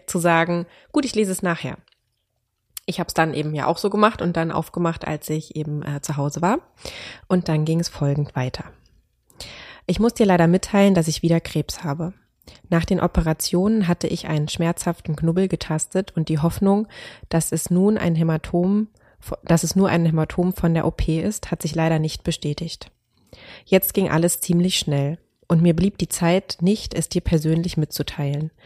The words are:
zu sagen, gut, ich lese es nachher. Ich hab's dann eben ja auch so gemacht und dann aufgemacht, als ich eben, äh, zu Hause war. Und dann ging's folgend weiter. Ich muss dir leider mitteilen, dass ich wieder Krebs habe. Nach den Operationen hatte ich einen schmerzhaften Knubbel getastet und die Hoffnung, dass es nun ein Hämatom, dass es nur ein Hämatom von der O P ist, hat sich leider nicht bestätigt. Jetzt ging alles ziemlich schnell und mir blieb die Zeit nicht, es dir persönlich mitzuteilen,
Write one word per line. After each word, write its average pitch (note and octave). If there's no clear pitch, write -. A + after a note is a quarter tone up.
zu F#3
sagen, E3+
gut, C#4+
ich -
lese G#3+
es F#3
nachher. E3
Ich F#3+
hab's -
dann D#3+
eben D3+
ja C#3+
auch E3
so G#3
gemacht G#3+
und F3
dann E3
aufgemacht, E3
als D3+
ich D#3
eben, D3
äh, C#3+
zu C#3+
Hause D3
war. G#3
Und F3+
dann D#3
ging's E3
folgend C#3+
weiter. B2+
Ich -
muss A#3
dir A3
leider F3
mitteilen, G3
dass E3
ich D#3
wieder E3
Krebs -
habe. E3
Nach E3
den F#3
Operationen F3
hatte E3+
ich -
einen D3+
schmerzhaften E3+
Knubbel E3
getastet -
und D#3+
die D#3
Hoffnung, G3
dass -
es -
nun G3
ein E3+
Hämatom, F3
dass E3
es D#3+
nur F#3+
ein E3+
Hämatom E3
von E3+
der E3
O E3
P D#3+
ist, G3
hat -
sich D#3
leider E3
nicht D#3
bestätigt. -
Jetzt -
ging F#3+
alles E3+
ziemlich F3
schnell C#3+
und E3
mir E3+
blieb F#3
die E3+
Zeit F3+
nicht, G3
es G3
dir F3
persönlich D#3+
mitzuteilen, D3